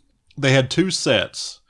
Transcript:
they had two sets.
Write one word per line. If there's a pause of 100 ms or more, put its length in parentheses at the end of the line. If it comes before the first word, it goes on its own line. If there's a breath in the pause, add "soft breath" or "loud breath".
(380)
they
had
two
sets. (100)